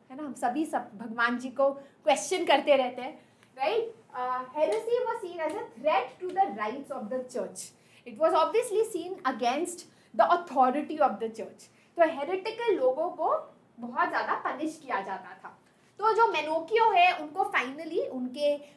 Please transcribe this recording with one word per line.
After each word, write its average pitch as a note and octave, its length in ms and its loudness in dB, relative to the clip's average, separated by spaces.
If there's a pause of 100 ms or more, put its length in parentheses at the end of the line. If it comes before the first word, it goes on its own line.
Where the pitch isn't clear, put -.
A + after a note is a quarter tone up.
(120)
है C4 60 -16
ना? D4+ 60 -10
हम C4+ 100 -8
सभी B3 320 -2
सब C#4+ 320 -4
भगवान A#3 400 0
जी B3 120 -8
को C#4 240 2
question D4+ 720 0
करते D4 300 6
रहते B3+ 260 0
हैं, C4+ 240 -12 (320)
right? G#4+ 380 0 (220)
Uh, B3+ 240 -2 (140)
heresy A4+ 520 2
was A4+ 180 -4
seen E4+ 220 -6
as E4 100 -4
a - 240 -12
threat D#4 400 0
to F#4 80 -6
the F4+ 300 0
rights B3 320 -6
of G#3+ 220 -8
the B3+ 220 -6
church। - 360 -8 (360)
It A3 120 -12
was D#4+ 120 4
obviously G4+ 640 2
seen F4+ 260 -8 (140)
against B3+ 420 -2 (420)
the E4 120 6
authority C#4 680 2
of C#4 140 4
the A3 180 -6
church। - 340 -12 (340)
तो F4 40 6
हेरेटिकल F#4+ 720 0
लोगों C#4 360 2
को A4 440 -2 (260)
बहुत A#3+ 300 -2
ज़्यादा C4 240 -2
punish D#4 500 -6
किया G3+ 180 -4
जाता F#3+ 420 -10
था। - 140 -18 (420)
तो G#4+ 140 4
जो A4 140 6
मेनोकियो E4 640 2
है, F4+ 260 6
उनको D#4+ 260 -4
finally E4 640 -2
उनके, C4 480 -2 (220)